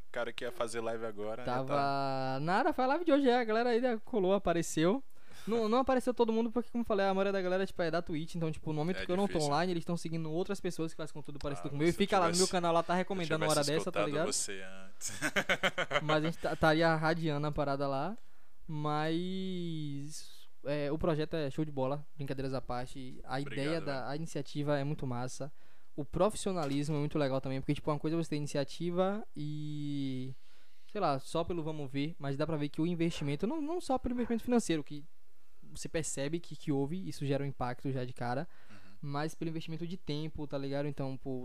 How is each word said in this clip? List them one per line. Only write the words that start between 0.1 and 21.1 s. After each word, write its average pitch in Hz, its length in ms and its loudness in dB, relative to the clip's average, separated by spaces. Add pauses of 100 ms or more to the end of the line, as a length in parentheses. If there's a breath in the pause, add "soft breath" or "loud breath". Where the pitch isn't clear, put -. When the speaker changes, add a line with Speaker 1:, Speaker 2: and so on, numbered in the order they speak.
Speaker 1:
Cara 120 220 -2
que - 100 -6
ia 120 80 -2
fazer 117 300 -2
live 113 240 -2
agora, 110 400 -4
já 127 80 -2
Speaker 2:
Tava 131 140 -2
Speaker 1:
tá 135 720 0
Speaker 2:
nada, 214 320 2
faz 254 160 2
live 339 160 0
de 320 80 4
hoje, 277 160 6
é. 240 100 6
A 247 40 2
galera 226 280 2
ainda 233 280 2
colou, 190 340 2
apareceu. 175 680 2 (440 loud breath)
Não, 226 200 2
não 233 120 4
apareceu 254 340 4
todo 226 180 4
mundo 226 200 2
porque, 233 200 0
como 240 120 0
eu - 20 -6
falei, 196 200 4
a 196 80 4
maioria 196 200 4
da 196 80 2
galera, 185 240 2
tipo, - 160 -2
é 165 100 2
da 170 100 2
Twitch. 165 340 -4
Então, 165 160 0
tipo, 156 200 -4
no 151 60 0
momento 180 220 2
Speaker 1:
É 190 60 -2
Speaker 2:
que 180 60 -2
eu 180 60 4
não 202 100 4
tô 190 60 -4
Speaker 1:
difícil. 151 160 2
Speaker 2:
online, 170 240 4
eles 165 100 0
tão 175 140 0
seguindo 165 340 -4
outras 190 300 0
pessoas 165 320 -2
que - 40 -8
fazem 156 160 -6
conteúdo 147 260 -6
parecido 143 280 -2
Speaker 1:
Ah, - 40 -4
Speaker 2:
com 139 40 -2
o 139 40 0
meu. 160 80 6
E 175 40 8
Speaker 1:
se - 40 2
eu - 20 -2
Speaker 2:
fica 202 200 6
lá 180 80 6
no 170 40 6
meu 170 60 2
Speaker 1:
tivesse, 180 160 6
Speaker 2:
canal, 175 220 4
lá 165 100 6
tá 175 100 0
Speaker 1:
se 180 40 4
eu - 20 -
Speaker 2:
recomendando 165 440 0
uma 156 80 4
hora 151 100 6
Speaker 1:
tivesse 143 180 2
Speaker 2:
dessa, 180 120 -2
tá 196 100 0
Speaker 1:
escutado 147 120 2
Speaker 2:
ligado? 160 180 2
Speaker 1:
você 98 300 -2
antes. 95 580 -6 (400)
<laughs> 165 440 0
Speaker 2:
Mas 151 200 4
a - 40 2
gente 170 100 -2
tá, 156 160 -2
estaria 160 420 6
radiando 160 520 0
a 147 40 0
parada 139 360 0
lá. 143 300 -2 (500 soft breath)
Mas, 160 1800 -2 (180)
é, 143 260 0
o 165 60 0
projeto 156 380 2